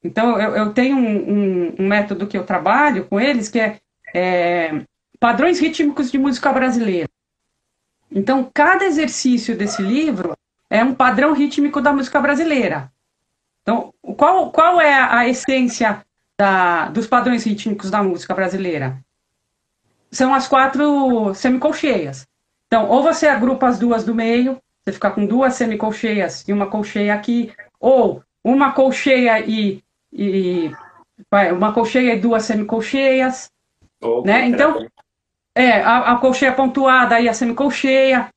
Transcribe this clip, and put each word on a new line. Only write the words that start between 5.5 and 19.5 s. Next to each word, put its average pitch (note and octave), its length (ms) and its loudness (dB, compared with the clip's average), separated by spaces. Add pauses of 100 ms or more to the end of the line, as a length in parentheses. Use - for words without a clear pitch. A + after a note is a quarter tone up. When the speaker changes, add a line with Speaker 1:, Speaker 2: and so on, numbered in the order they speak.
Speaker 1:
rítmicos D4 500 -2
de C#4 80 -2
música C4+ 340 0
brasileira. A3+ 560 -2 (1000)
Então, B3+ 420 -2
cada F#4 320 2
exercício C4 720 0
desse G#3 240 -4
livro A3+ 560 -2 (320)
é A3 140 2
um B3+ 120 0
padrão C4 380 2
rítmico C#4+ 480 0
da C#4+ 120 2
música C4+ 280 -2
brasileira. B3+ 720 -2 (680)
Então, - 320 -4 (220)
qual, D#4+ 340 2
qual E4+ 300 4
é D4 120 4
a B3 360 2
essência B3 760 -2 (320)
da, F3+ 520 2
dos G#3+ 180 -4
padrões B3 380 0
rítmicos G#3 460 -6
da G#3 120 0
música F#3 320 -4
brasileira? F3 640 -4 (1120)